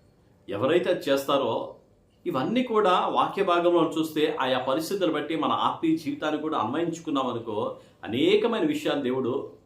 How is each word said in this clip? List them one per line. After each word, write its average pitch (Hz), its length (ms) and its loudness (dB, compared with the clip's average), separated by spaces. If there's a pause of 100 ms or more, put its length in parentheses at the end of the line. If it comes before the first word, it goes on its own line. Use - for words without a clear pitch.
(480)
ఎవరైతే 143 420 2
అది 156 200 -2
చేస్తారో 135 680 0 (500)
ఇవన్నీ 196 320 0
కూడా 214 460 2
వాక్య - 360 0
భాగంలో 175 540 4
చూస్తే 156 420 0
ఆయా 127 180 0
పరిస్థితులు 160 540 -2
బట్టి 151 240 -4
మన 135 160 0
ఆత్మీయ 131 440 0
జీవితాన్ని 151 440 -4
కూడా 151 180 -4
అన్వయించుకున్నాం 139 680 -2
అనుకో, 113 500 -4 (280)
అనేకమైన 190 580 2
విషయాలు 147 400 0
దేవుడు 127 480 -2 (160)